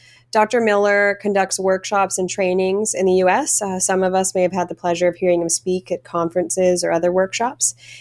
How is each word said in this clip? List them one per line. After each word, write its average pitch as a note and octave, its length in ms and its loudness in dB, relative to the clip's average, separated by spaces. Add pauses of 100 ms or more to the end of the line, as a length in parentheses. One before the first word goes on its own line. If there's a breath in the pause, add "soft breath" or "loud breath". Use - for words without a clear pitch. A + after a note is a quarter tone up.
(300 soft breath)
Doctor G#3+ 320 2
Miller G3+ 600 2
conducts G3 380 0
workshops F#3+ 580 0
and F#3 120 -2
trainings F#3+ 640 0
in F#3+ 120 -2
the F#3 80 4
U F#3 160 4
S. A#3 320 0
Uh, F#3+ 180 -4
some F#3+ 240 0
of F#3 100 0
us F#3+ 220 0
may F#3+ 60 2
have F3 100 2
had F3+ 160 -4
the E3+ 80 -12
pleasure F3 320 0
of F3 80 0
hearing F3 260 2
him E3+ 80 -2
speak F#3 400 -4
at F3 140 -6
conferences F3+ 800 0
or E3 80 0
other E3+ 220 0
workshops. F#3+ 600 -2 (280 loud breath)